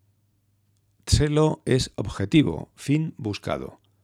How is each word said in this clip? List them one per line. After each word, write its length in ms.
Celo 600
es 300
objetivo, 800
fin 420
buscado. 640